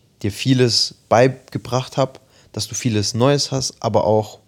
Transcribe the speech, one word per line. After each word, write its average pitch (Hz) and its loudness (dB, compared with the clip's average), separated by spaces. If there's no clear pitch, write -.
dir 101 -4
vieles 127 0
beigebracht 127 0
hab, 135 -2
dass - -8
du - -12
vieles 104 -2
Neues 135 0
hast, 131 -6
aber 107 0
auch 107 0